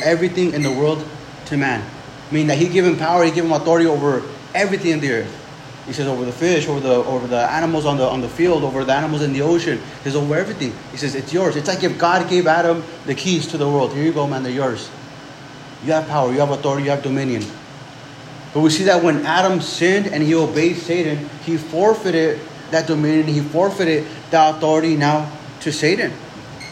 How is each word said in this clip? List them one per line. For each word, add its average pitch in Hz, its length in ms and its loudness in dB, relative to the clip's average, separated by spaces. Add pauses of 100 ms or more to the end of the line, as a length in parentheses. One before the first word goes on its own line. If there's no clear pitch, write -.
everything 175 480 2
in 147 100 -2
the 139 80 0
world 151 340 0 (420)
to 147 100 -4
man. 127 280 0 (460)
Meaning 151 160 2
that 147 120 2
he 175 100 4
gave 180 160 4
him 170 120 4
power, 170 280 4
he 165 80 4
gave 170 120 0
him 165 80 2
authority 165 340 4
over 143 360 2 (320)
everything 190 380 0
in 151 80 -2
the 143 100 0
earth. 107 320 -4 (440)
He 135 60 -8
says, 139 160 -2
"Over 127 160 -2
the 123 80 -4
fish, 165 340 2
over 143 140 -2
the, 131 140 2
over 123 340 0
the 120 200 2
animals 160 380 0
on 143 100 2
the, 131 80 2
on 131 160 0
the 120 80 -4
field, 165 360 2
over 135 200 -2
the 131 80 2
animals 151 300 0
in 139 100 0
the 135 100 0
ocean." 165 360 2
He - 240 -14
says, 139 140 -2
"Over 147 200 0
everything." 175 360 -2 (180)
He - 60 -14
says, 151 180 -4
"It's 135 180 -6
yours." 175 220 2
It's 147 140 -2
like 185 160 0
if 156 120 0
God 170 320 2
gave 180 200 2
Adam 170 340 4 (240)
the 139 80 -2
keys 175 340 -2
to - 80 -6
the 143 120 0
world. 139 260 2
"Here 143 80 -2
you 160 100 2
go, 147 140 0
man, 135 160 -4
they're 127 80 -4
yours. 123 400 -4 (920)
You 147 80 0
have 156 160 2
power, 135 240 2
you 131 80 2
have 143 100 2
authority, 139 360 0
you 143 40 2
have 143 140 0
dominion." 131 400 -2 (1080)
But 147 80 0
we 156 100 6
see 190 140 0
that 180 200 6
when 151 220 2
Adam 185 340 2
sinned 185 480 0
and 151 160 0
he 151 100 4
obeyed 165 420 2
Satan, 151 540 -2 (140)
he 165 120 0
forfeited 160 840 2 (320)
that 160 160 0
dominion, 156 400 2
he 147 120 2
forfeited 160 640 0 (260)
that 156 240 6
authority 156 400 4
now 151 340 2 (300)
to 160 120 -4
Satan. 175 400 0 (600)